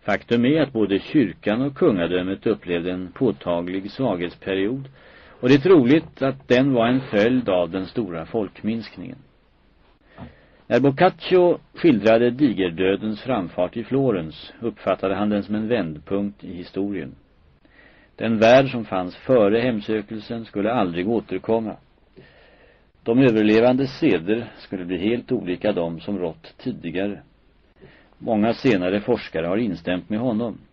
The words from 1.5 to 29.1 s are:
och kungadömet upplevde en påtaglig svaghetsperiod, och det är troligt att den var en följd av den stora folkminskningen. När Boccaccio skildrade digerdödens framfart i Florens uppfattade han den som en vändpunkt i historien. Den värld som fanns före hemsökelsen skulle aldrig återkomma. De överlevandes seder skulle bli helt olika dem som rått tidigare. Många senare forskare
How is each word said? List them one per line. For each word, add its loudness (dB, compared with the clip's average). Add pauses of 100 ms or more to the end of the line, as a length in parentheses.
och -4
kungadömet 0
upplevde -2
en -8
påtaglig -4
svaghetsperiod, -4 (520)
och 0
det 8
är 4
troligt 4
att -4
den 4
var 2
en 2
följd 0
av 0
den -6
stora -6
folkminskningen. -8 (1500)
När 2
Boccaccio 2 (160)
skildrade 4
digerdödens 0
framfart -4
i -8
Florens -2
uppfattade -4
han 0
den 0
som -6
en -4
vändpunkt -4
i -14
historien. -8 (1000)
Den -2
värld 6
som -6
fanns -6
före 4
hemsökelsen -4
skulle -4
aldrig -2
återkomma. -2 (1300)
De 2
överlevandes 4
seder 0
skulle -10
bli -4
helt -2
olika -2
dem -4
som -6
rått -8
tidigare. -8 (960)
Många 0
senare 2
forskare -4